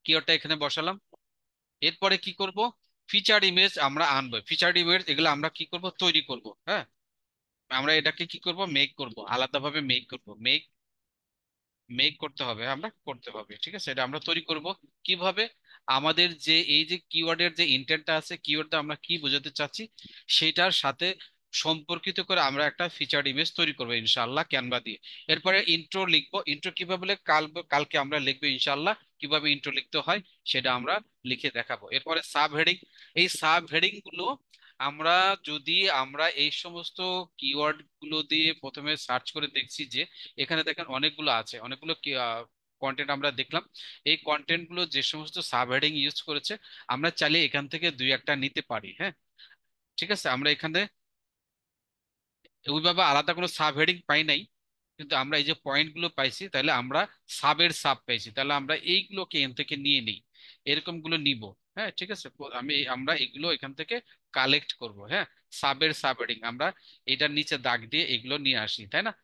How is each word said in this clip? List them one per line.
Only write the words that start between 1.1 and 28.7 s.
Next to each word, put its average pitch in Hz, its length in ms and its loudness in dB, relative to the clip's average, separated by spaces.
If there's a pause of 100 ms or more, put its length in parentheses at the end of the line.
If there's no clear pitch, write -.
এরপরে 185 360 2
কি 190 160 -8
করব? 190 240 -4 (500)
ফিচার 208 360 6
ইমেজ 190 360 6
আমরা 143 300 2
আনবো। 131 340 0
ফিচার 175 300 2
ইমেজ 175 320 4
এগুলো 156 240 4
আমরা 147 200 2
কি - 160 -8
করব? 180 200 -6 (120)
তৈরি 160 260 4
করব। 120 220 -6 (180)
হ্যাঁ, 175 200 -2 (880)
আমরা 135 240 2
এটাকে 156 320 2
কি 170 140 -12
করব? 180 200 -4 (100)
মেক 139 240 2
করব, 120 220 -8 (120)
আলাদাভাবে 135 540 0
মেক 123 260 0
করব। 123 200 -14 (120)
মেক, 131 220 2 (1300)
মেক 135 300 2
করতে 147 260 -6
হবে, 113 220 -4
আমরা 139 220 -4 (140)
করতে 123 280 -10
হবে, 104 300 -12
ঠিক 170 140 -8
আছে? 190 140 -8
এটা 131 160 -2
আমরা 143 160 -6
তৈরি 165 220 -2
করব 156 240 -4 (380)
কিভাবে? 185 400 0 (440)
আমাদের 156 400 4 (120)
যে 160 160 4 (120)
এই 147 180 4
যে 175 100 -2 (100)
কিওয়ার্ডের 165 480 0
যে 170 140 2
ইনটেন্টটা 156 480 0
আছে, 160 200 -4
কিওয়ার্ডটা 156 420 -2
আমরা 151 180 -4
কি - 220 -4
বোঝাতে 143 340 -2
চাচ্ছি, 151 300 -4 (460)
সেটার 175 460 4
সাথে 147 320 0 (480)
সম্পর্কিত 160 680 -2
করে 175 180 2
আমরা 139 240 4
একটা 147 240 0
ফিচার 147 360 0
ইমেজ 139 280 0
তৈরি 160 200 2
করবো 120 220 -4
ইনশাআল্লাহ 120 520 2
ক্যানভা 123 340 0
দিয়ে। 113 180 -10 (300)
এরপরে 185 300 4 (120)
ইন্ট্রো 165 360 0
লিখবো। 156 400 2
ইন্ট্রো 151 260 -4
কিভাবে 185 340 -4
লিখ-, 196 180 -4
কাল, 156 200 4 (260)
কালকে 147 280 0
আমরা 143 220 0
লিখবো 135 260 0
ইনশাআল্লাহ, 143 480 0 (220)